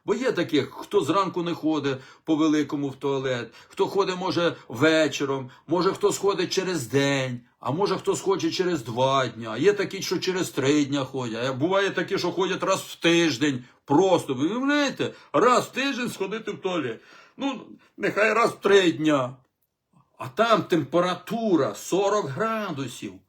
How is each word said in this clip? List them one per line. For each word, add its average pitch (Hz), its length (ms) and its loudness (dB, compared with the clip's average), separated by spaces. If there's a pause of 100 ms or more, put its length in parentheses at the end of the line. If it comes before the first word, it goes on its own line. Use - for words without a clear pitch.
Бо 202 100 0
є 240 160 -2
таких, 151 380 0
хто - 320 -2
зранку 185 420 0
не 170 100 -4
ходить 143 440 -2 (260)
по-великому 151 680 0
в 127 60 -12
туалет, 131 580 -4 (140)
хто 196 200 0
ходить, 185 300 0
може, 170 380 0 (120)
вечором, 139 840 2 (180)
може, 175 260 2
хто 202 200 2
сходить 185 400 -2
через 180 340 -2
день, 131 540 0 (180)
а 123 120 -4
може, 185 260 0
хто 190 180 -2
сходить 165 380 0
через 175 300 -2
два 131 440 0
дня, 113 300 -10
є 185 160 4
такі, 196 280 -4
що 180 180 -2
через 185 300 -2
три 143 360 2
дня 135 200 -4
ходять, 123 440 -6
а 135 40 -4
буває 185 360 0
такі, 196 280 -2
що 175 140 -2
ходять 180 320 -2
раз 190 160 0
в - 160 -12
тиждень, 147 680 2 (220)
просто, 175 480 4
ви 135 140 0
уявляєте, 262 680 0 (200)
раз 214 320 4
в - 60 -18
тиждень 254 380 -2
сходити 202 420 -6
в 175 100 -10
туалет. 147 400 -4 (360)
Ну, 269 300 -6 (300)
нехай 208 360 0
раз 220 180 2
в - 80 -16
три 190 320 6
дня. 139 460 0 (800)
А 120 120 -12
там 220 340 4
температура 175 1120 0
сорок 196 540 0
градусів. 165 840 -6 (160)